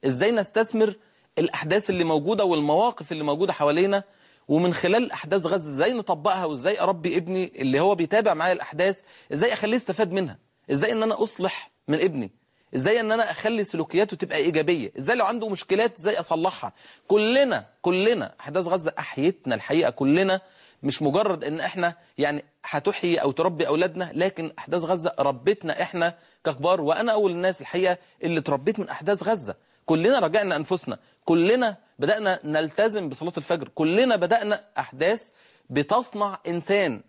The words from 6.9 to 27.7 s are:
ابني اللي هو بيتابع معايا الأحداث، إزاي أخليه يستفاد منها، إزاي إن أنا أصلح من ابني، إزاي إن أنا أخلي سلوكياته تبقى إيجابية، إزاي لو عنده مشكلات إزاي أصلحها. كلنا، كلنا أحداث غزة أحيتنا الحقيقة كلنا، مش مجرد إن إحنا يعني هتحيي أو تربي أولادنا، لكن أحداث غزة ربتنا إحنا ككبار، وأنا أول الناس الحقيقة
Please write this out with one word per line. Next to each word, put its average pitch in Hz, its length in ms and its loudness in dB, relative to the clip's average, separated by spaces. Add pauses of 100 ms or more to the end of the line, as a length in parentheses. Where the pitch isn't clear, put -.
ابني 185 400 -4
اللي 135 240 0
هو 196 140 4
بيتابع 196 400 2
معايا 165 180 0
الأحداث، 180 480 -2 (320)
إزاي 196 200 0
أخليه 214 240 0
يستفاد 196 360 -2
منها، 175 260 -4 (320)
إزاي 143 220 0
إن 220 100 0
أنا 220 200 0
أصلح - 480 -4 (180)
من 151 120 0
ابني، 143 300 -2 (440)
إزاي 190 260 2
إن 214 120 0
أنا 220 180 2
أخلي 214 340 -2
سلوكياته 190 520 -2
تبقى 170 220 -4
إيجابية، 151 600 0
إزاي 143 180 0
لو 233 80 2
عنده 226 240 -2
مشكلات 202 500 0
إزاي 170 220 -2
أصلحها. 170 520 -2 (360)
كلنا، 214 580 4 (160)
كلنا 185 580 2
أحداث 170 260 -4
غزة 170 320 0
أحيتنا 147 560 -2
الحقيقة 139 360 0
كلنا، 185 500 2 (420)
مش 139 200 -2
مجرد 175 420 0
إن 151 160 -6
إحنا 175 340 -2 (240)
يعني 147 260 -2 (200)
هتحيي 170 520 0
أو 139 140 2
تربي 160 380 0
أولادنا، 170 460 0
لكن 170 440 -2
أحداث 165 240 -4
غزة 165 360 -2
ربتنا 139 640 0
إحنا 170 320 -2 (300)
ككبار، 160 360 0
وأنا 170 320 0
أول 214 180 2
الناس 180 300 -2
الحقيقة 180 380 0 (240)